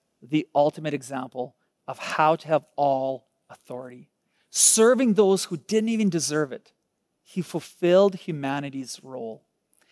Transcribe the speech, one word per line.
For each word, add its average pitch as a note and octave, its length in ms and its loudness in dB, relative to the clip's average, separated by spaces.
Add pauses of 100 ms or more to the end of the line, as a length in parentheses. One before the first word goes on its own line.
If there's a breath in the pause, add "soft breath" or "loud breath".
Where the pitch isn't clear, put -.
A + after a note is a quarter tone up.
(220)
the D3 320 -2
ultimate D3+ 400 0
example B2+ 640 -10 (320)
of C3+ 120 -12
how D#3+ 360 0
to D3+ 120 -8
have D3+ 180 0 (120)
all C3+ 500 -2 (220)
authority, B2+ 600 -18 (400)
serving A#3 640 4
those G3 320 4
who F3 120 -8
didn't A3 320 -2
even A3 200 0
deserve D3+ 420 -2
it. - 200 -14 (500)
He - 200 -8
fulfilled F3+ 720 2
humanity's C#3 880 -8
role. A#2+ 400 -12 (480 soft breath)